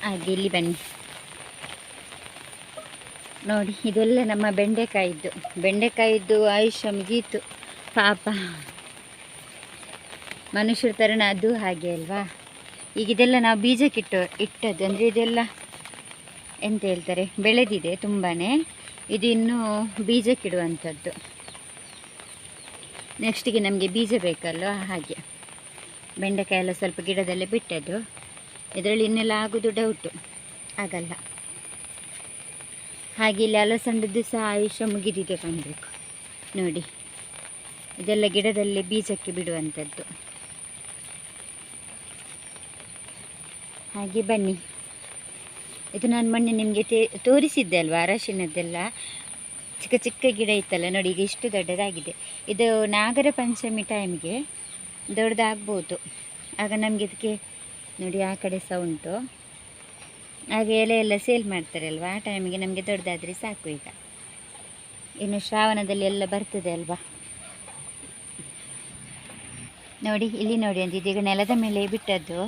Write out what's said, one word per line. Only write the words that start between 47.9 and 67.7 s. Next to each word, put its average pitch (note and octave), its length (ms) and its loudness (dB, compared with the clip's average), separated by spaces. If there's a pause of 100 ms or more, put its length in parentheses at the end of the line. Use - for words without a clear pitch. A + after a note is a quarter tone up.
ಅರಶಿನದ್ದೆಲ್ಲ, F3 720 -2 (1040)
ಚಿಕ್ಕ - 260 2
ಚಿಕ್ಕ B3 320 2
ಗಿಡ G#3+ 120 2 (100)
ಇತ್ತಲ್ಲ F3 360 0
ನೋಡಿ, F#3+ 180 2
ಈಗ F3 60 -2 (100)
ಇಷ್ಟು - 160 -6 (100)
ದೊಡ್ಡದಾಗಿದೆ. F3+ 580 -2 (380)
ಇದು A3 140 4 (300)
ನಾಗರ A#3+ 320 4 (120)
ಪಂಚಮಿ A3+ 520 0
ಟೈಮ್ಗೆ F3+ 420 -2 (840)
ದೊಡ್ಡದಾಗ್ಬೋದು. G#3+ 800 0 (640)
ಆಗ G#3 100 -2 (120)
ನಮಗೆ G#3+ 240 0
ಇದಕ್ಕೆ G#3+ 240 -4 (720)
ನೋಡಿ, F#3 160 -2 (120)
ಆ - 20 -2 (120)
ಕಡೆ F#3+ 240 -2
ಸಹ F3+ 180 -2
ಉಂಟು. D#3+ 280 -4 (1400)
ಹಾಗೆ A3 300 2
ಎಲೆ A3+ 200 6
ಎಲ್ಲ G#3+ 120 4 (100)
ಸೇಲ್ A#3 280 4
ಮಾಡ್ತಾರಲ್ವ, D#3+ 520 -4 (100)
ಆ G#3 120 -4
ಟೈಮಿಗೆ F#3+ 360 -4
ನಮಗೆ F#3+ 260 -4
ದೊಡ್ಡದಾದ್ರೆ F3+ 440 -4 (100)
ಸಾಕು. G#3 320 -8
ಈಗ C#3+ 120 -14 (1400)
ಇನ್ನು G3+ 220 0
ಶ್ರಾವಣದಲ್ಲಿ G#3 640 2
ಎಲ್ಲ G3 140 0 (100)
ಬರ್ತದೆ G3+ 420 -4
ಅಲ್ವಾ. E3+ 200 -4 (3000)